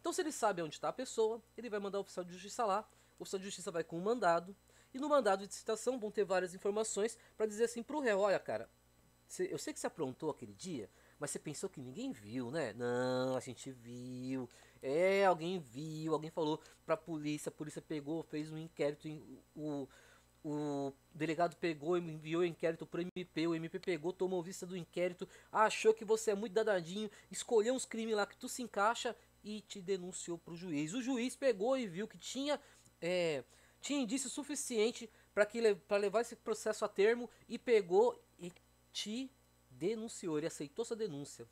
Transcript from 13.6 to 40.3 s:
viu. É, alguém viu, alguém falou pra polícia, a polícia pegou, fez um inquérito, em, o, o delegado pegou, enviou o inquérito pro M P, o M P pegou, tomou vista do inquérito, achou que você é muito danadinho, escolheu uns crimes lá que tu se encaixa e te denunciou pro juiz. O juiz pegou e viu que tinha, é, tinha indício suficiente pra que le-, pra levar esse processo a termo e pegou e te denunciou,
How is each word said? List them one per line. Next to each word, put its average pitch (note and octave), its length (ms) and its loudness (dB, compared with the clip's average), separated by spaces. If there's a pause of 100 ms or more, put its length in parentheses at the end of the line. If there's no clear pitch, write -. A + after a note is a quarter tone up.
viu. B2 760 -6 (360)
É, F#3 420 4
alguém F3 340 4
viu, D#3 540 -6
alguém D#3 180 -2
falou D#3 300 0 (240)
pra D#3+ 140 0
polícia, D3+ 500 -4
a D3+ 40 -8
polícia D3+ 280 -10
pegou, D3+ 440 -6
fez D#3 280 -6
um D#3 60 -8
inquérito, D#3 500 -2
em, C3 340 -14 (140)
o, D3 320 -4 (560)
o D3 480 -2 (220)
delegado D#3+ 420 0
pegou, E3 400 0
enviou D#3+ 460 -2
o - 20 4
inquérito E3 400 -2
pro E3+ 160 -6
M F3+ 240 -6
P, D#3 220 -2
o E3+ 80 2
M E3 160 -4
P F#3 100 -8
pegou, E3+ 320 -2
tomou F#3 300 0
vista F#3 240 -10
do F3+ 100 -8
inquérito, F3+ 500 -2 (240)
achou A3 440 6
que A3 100 -6
você A3 280 2
é - 20 6
muito G3+ 180 -2
danadinho, G3+ 580 2 (200)
escolheu A3 420 4
uns C4 140 0
crimes A3+ 280 -2
lá G3+ 120 2
que - 100 -16
tu B3+ 140 -10
se - 120 -6
encaixa A3+ 540 0 (300)
e G#3+ 140 -6
te - 180 -14
denunciou F3+ 600 -4
pro E3 180 -12
juiz. D#3+ 380 -2
O B3+ 80 -2
juiz B3 340 0
pegou B3 400 4
e B3 100 -2
viu F#3+ 220 -4
que - 80 -16
tinha, C#4 420 -2 (400)
é, E3 460 2 (340)
tinha C#4+ 220 -2
indício B3 300 -2
suficiente A#3+ 800 -2 (240)
pra G3+ 100 8
que A#3 160 -4
le-, A3 140 6
pra G3+ 240 0
levar G3+ 240 2
esse A#3+ 120 -6
processo - 480 -4
a G#3 60 0
termo A#3 400 4 (180)
e A#3 120 -8
pegou G#3 600 6 (200)
e F3 120 -8 (400)
te B3 400 -6 (380)
denunciou, F3+ 680 -2